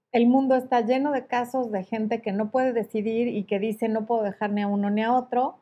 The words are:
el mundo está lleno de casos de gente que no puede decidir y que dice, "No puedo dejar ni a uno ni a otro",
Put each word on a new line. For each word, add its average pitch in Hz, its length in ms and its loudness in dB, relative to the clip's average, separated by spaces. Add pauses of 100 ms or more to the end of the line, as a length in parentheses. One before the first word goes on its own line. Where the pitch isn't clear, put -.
(120)
el 240 160 4
mundo 262 260 4
está 254 280 0
lleno 262 280 2
de 254 160 -2
casos 247 460 -4
de 185 100 -2
gente 220 400 -4
que 214 80 -4
no 214 220 -2
puede 254 200 2
decidir 220 540 -2
y 214 160 -4
que 196 160 -2
dice, 220 300 -2
"No 220 180 -2
puedo 226 160 0
dejar 202 280 -4
ni 208 120 0
a 202 60 -2
uno 202 200 0
ni 208 140 0
a 233 100 0
otro", 254 500 0